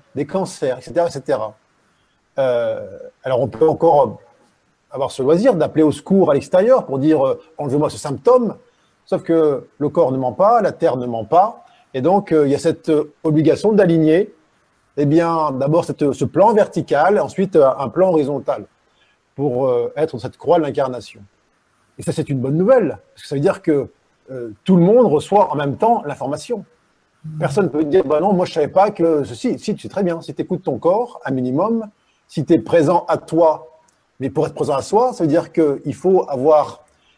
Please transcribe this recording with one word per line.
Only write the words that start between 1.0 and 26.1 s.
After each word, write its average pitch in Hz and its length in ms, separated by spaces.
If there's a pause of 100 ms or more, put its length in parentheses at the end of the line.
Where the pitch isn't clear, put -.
et - 20
cetera. 123 460 (800)
Euh, 117 600 (260)
alors 131 160
on 131 80
peut 135 200
encore 147 520 (720)
avoir 131 180
ce - 120
loisir 180 340
d'appeler 151 260
au 151 80
secours 175 400
à 139 40
l'extérieur 208 520
pour 135 140
dire, 147 260
euh, « 123 140 (180)
enlevez-moi 147 320
ce 104 80
symptôme », 202 580 (480)
sauf - 200
que 156 420 (100)
le 151 120
corps 147 240
ne 131 60
ment 127 140
pas, 214 300
la 170 80
terre 147 260
ne 123 100
ment 113 180
pas, 185 400 (300)
et 131 80
donc 190 280
euh, 151 160
il 139 60
y - 20
a 135 40
cette, 160 300
euh, 151 240 (120)
obligation 156 480
d'aligner, 170 600 (600)
eh 143 100
bien, 160 460
d'abord 147 320
cette, 143 280
ce 127 120
plan 190 280
vertical, 185 680
ensuite, 185 380
euh, 135 220
un 135 100
plan 185 220
horizontal 139 560 (680)
pour, 135 320
euh, 120 300
être 156 160
dans 127 60
cette 120 180
croix 165 220
de 165 40
l'incarnation. 127 580 (760)
Et 117 40
ça, 151 100
c'est 151 160
une 139 100
bonne 131 180
nouvelle, 185 420 (160)
parce - 80
que - 60
ça 147 60
veut 139 60
dire 185 220
que, 143 260 (420)
euh, 123 200 (140)
tout 185 120
le 170 60
monde 220 240
reçoit 156 460
en 139 40
même 143 200
temps 226 280
l'information. 147 600 (760)